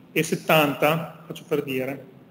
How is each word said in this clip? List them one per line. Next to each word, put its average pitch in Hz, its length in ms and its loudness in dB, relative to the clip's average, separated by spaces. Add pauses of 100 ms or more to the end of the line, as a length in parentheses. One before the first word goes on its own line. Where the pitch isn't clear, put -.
(140)
e 156 100 2
settanta, 156 1040 2
faccio - 180 -14
per 147 160 0
dire. 135 440 -6 (260)